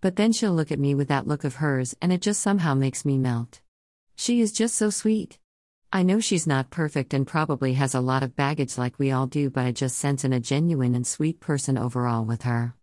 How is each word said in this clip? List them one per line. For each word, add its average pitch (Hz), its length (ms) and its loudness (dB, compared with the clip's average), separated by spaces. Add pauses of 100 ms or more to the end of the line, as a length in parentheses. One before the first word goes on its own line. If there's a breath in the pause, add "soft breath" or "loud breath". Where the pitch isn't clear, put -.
But 185 160 0
then 220 160 4
she'll 214 220 2
look 160 180 0
at 139 60 -4
me 139 160 2
with 139 140 0
that 139 180 0
look 147 180 -4
of 135 120 -4
hers, 135 440 -2
and 180 140 2
it 180 80 -4
just 208 180 -2
somehow 180 340 2
makes 135 300 0
me 139 140 2
melt. 120 420 -2 (560)
She 240 240 0
is 214 120 2
just 226 220 -2
so 214 140 2
sweet. 214 500 -2 (540)
I 185 100 2
know 185 160 4
she's 202 280 0
not 135 240 2
perfect 151 420 -2
and 135 140 2
probably 139 480 0
has 131 200 0
a 127 60 2
lot 131 220 0
of 127 120 -4
baggage 143 440 -2
like 123 200 -4
we 139 120 0
all 131 160 0
do, 139 240 0
but 127 160 0
I 123 60 0
just 123 260 -2
sense 139 260 0
in 131 80 2
a 127 80 2
genuine 135 540 2
and 123 120 -2
sweet 160 340 -2
person 139 360 -2
overall 120 480 0
with 113 200 -4
her. 120 380 -2